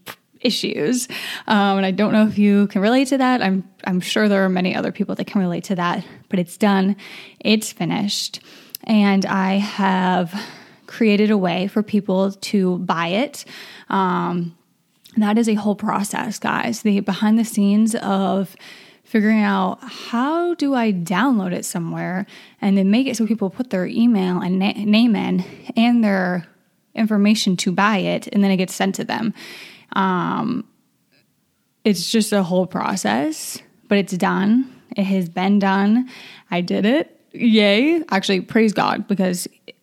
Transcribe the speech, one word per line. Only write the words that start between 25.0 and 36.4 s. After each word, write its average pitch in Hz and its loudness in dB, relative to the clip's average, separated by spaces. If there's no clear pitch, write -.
in 185 0
and 240 4
their 185 0
information 214 2
to 185 -2
buy 202 2
it, 175 -2
and 202 2
then 196 4
it 190 2
gets 185 -2
sent 196 -2
to - -6
them. 202 -4
Um, 175 -2
it's 180 0
just 214 0
a 202 2
whole 180 0
process, 220 -4
but 202 2
it's 196 -2
done. 196 0
It 196 0
has 190 0
been 190 0
done. 202 2